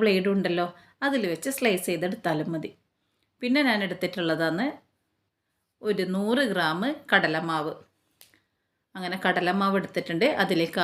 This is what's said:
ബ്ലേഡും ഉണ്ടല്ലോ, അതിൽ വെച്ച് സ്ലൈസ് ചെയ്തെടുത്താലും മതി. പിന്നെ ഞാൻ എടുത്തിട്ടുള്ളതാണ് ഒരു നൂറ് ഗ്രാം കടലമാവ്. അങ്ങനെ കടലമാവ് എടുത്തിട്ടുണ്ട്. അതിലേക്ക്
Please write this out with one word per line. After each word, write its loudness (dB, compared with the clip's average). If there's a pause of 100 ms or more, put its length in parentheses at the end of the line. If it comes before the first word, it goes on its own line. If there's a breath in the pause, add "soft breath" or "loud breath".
ബ്ലേഡും 4
ഉണ്ടല്ലോ, 0 (400 soft breath)
അതിൽ 0 (100)
വെച്ച് -6
സ്ലൈസ് 0
ചെയ്തെടുത്താലും -4
മതി. -6 (720)
പിന്നെ 2
ഞാൻ 2
എടുത്തിട്ടുള്ളതാണ് -2 (1160)
ഒരു -2 (100)
നൂറ് 2
ഗ്രാം 0 (320)
കടലമാവ്. 2 (1200 soft breath)
അങ്ങനെ -6 (100)
കടലമാവ് 2
എടുത്തിട്ടുണ്ട്. 0 (160)
അതിലേക്ക് 0